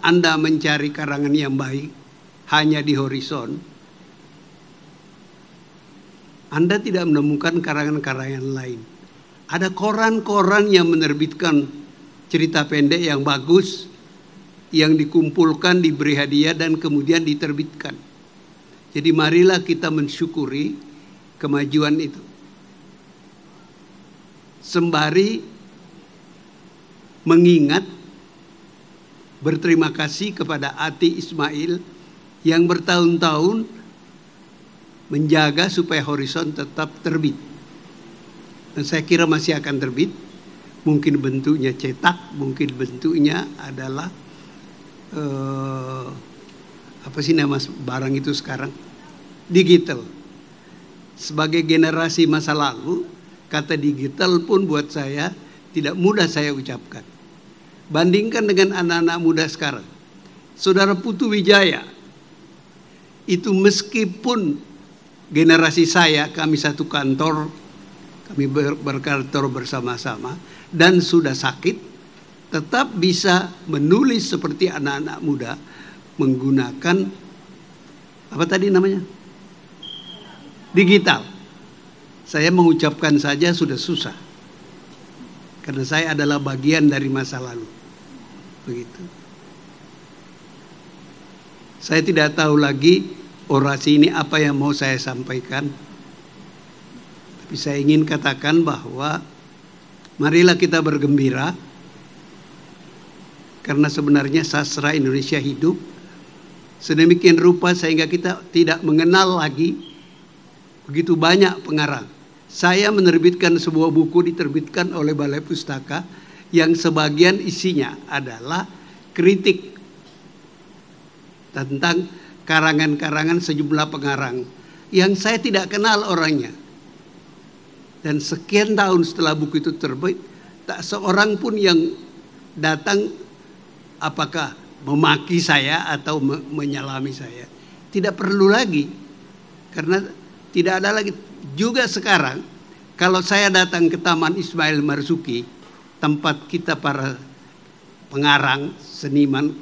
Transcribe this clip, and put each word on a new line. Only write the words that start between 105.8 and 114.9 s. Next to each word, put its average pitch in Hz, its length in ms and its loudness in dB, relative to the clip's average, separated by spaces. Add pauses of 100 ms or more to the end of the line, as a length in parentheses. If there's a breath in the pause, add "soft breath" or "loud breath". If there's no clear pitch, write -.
Sedemikian 170 560 6
rupa 175 320 4
sehingga 165 400 0
kita 180 400 -4
tidak 160 320 2
mengenal 175 560 4
lagi 151 400 -2 (1040)
begitu 165 320 -2
banyak 180 480 2
pengarang. 147 400 -4 (480)
Saya 190 400 2
menerbitkan 175 640 4
sebuah 160 320 0
buku, 170 480 2
diterbitkan 151 560 -4